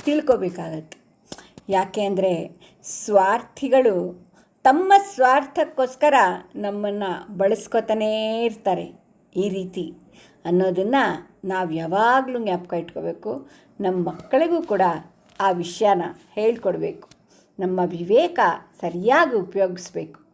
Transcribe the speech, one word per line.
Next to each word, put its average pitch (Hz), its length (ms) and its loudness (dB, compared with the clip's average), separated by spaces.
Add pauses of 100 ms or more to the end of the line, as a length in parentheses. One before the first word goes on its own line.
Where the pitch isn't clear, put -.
ತಿಳ್ಕೊಬೇಕಾಗತ್ತೆ. 185 920 -2 (720)
ಯಾಕೆ 190 320 0
ಅಂದರೆ 190 560 -2 (260)
ಸ್ವಾರ್ಥಿಗಳು 208 1500 2 (340)
ತಮ್ಮ 349 300 4 (200)
ಸ್ವಾರ್ಥಕ್ಕೋಸ್ಕರ 269 1000 2 (420)
ನಮ್ಮನ್ನು 202 840 -6
ಬಳಸ್ಕೊತಾನೇ 220 1040 -2
ಇರ್ತಾರೆ 196 480 -4 (440)
ಈ 190 140 -2
ರೀತಿ 185 440 -8 (520)
ಅನ್ನೋದನ್ನು 190 840 0 (160)
ನಾವು 185 240 -4
ಯಾವಾಗಲೂ 233 680 0
ಜ್ಞಾಪಕ 180 340 -4
ಇಟ್ಕೋಬೇಕು. 170 760 -8 (320)
ನಮ್ಮ 185 260 -2
ಮಕ್ಕಳಿಗೂ 320 540 0
ಕೂಡ 202 200 0 (580)
ಆ 196 120 2
ವಿಷಯನ 180 500 0 (320)
ಹೇಳ್ಕೊಡ್ಬೇಕು. 208 760 -2 (500)
ನಮ್ಮ 185 260 -2
ವಿವೇಕ 202 540 2 (420)
ಸರಿಯಾಗಿ 233 540 2
ಉಪಯೋಗಿಸ್ಬೇಕು. 180 840 -4 (120)